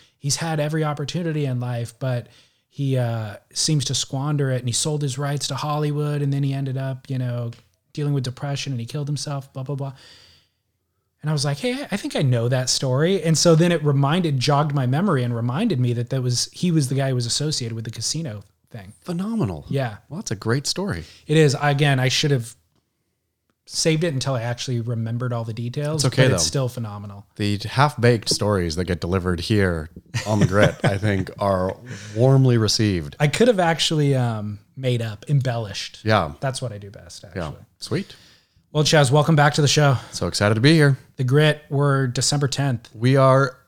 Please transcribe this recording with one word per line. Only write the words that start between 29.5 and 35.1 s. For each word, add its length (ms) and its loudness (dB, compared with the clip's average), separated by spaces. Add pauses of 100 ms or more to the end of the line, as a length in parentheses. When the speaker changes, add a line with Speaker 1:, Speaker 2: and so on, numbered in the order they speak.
Speaker 2:
on 140 0
The 60 6
Grit, 300 4 (100)
I 120 2
think, 380 0
Speaker 1:
<laughs> 40 -18
Speaker 2:
are 360 0 (400)
warmly 420 6
received. 640 0
Speaker 1:
I 80 2
could 220 4
have 100 2
actually, 560 2
um, 440 -2 (180)
made 240 -2
up, 260 -8